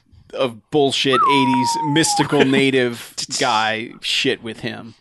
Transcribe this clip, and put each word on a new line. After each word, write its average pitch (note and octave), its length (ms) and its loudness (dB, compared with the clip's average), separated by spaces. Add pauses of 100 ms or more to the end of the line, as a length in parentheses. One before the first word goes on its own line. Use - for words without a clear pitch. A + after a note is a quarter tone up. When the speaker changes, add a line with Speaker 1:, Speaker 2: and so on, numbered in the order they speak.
(340)
Speaker 1:
of A#2+ 360 -4
bullshit C#3 440 2 (180)
eighties C3 360 2 (180)
mystical D3 580 2
Speaker 2:
<laughs> - 0 -
Speaker 1:
native C3 720 0 (240)
guy A2 540 -2 (100)
shit - 400 -2
with A2 180 -10
him. A2 400 -10